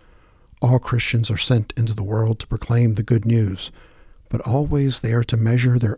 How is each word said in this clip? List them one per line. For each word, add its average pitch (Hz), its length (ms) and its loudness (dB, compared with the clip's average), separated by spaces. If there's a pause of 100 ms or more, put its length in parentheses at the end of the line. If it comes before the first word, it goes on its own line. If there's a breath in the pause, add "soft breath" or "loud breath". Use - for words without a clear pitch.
(600 soft breath)
All 123 180 4
Christians 117 520 -2
are 104 80 -2
sent 117 400 0
into 110 160 -2
the 107 100 -6
world 110 360 0
to - 60 -14
proclaim 117 480 0
the 104 80 -2
good 110 220 0
news, 110 480 0 (560 soft breath)
but - 140 -6
always 139 580 0
they 113 140 -2
are 117 100 2
to 113 140 -2
measure 123 400 2
their 113 200 0